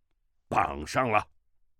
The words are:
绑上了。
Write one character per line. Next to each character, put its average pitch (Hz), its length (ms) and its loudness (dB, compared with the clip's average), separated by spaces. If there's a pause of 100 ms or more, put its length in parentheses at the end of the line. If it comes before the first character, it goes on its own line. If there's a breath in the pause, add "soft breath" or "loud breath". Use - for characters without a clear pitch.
(480)
绑 73 380 -2
上 131 240 0
了。 107 180 2 (520)